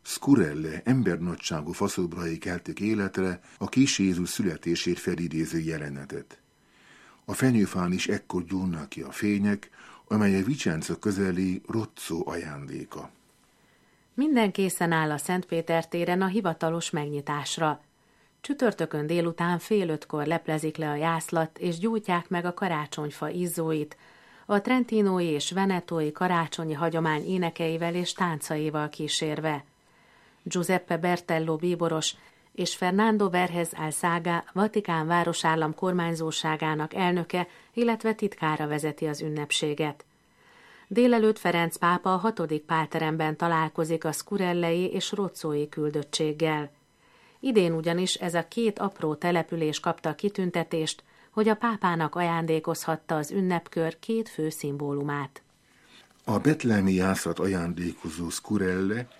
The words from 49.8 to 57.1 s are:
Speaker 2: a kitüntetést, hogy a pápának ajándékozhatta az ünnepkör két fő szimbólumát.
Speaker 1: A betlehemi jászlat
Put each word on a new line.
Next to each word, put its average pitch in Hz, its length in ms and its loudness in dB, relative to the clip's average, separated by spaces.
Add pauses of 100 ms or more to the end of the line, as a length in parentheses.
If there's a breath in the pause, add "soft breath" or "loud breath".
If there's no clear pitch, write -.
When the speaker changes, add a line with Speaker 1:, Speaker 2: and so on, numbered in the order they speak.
Speaker 2:
a 151 60 -4
kitüntetést, 175 880 -2 (280 soft breath)
hogy 214 160 2
a 214 80 6
pápának 185 600 0
ajándékozhatta 165 1000 0
az 151 160 -2
ünnepkör 175 680 0
két 226 300 -4
fő 156 200 -4
szimbólumát. 143 920 -4 (840 soft breath)
Speaker 1:
A 107 140 0
betlehemi 107 560 4
jászlat 92 460 0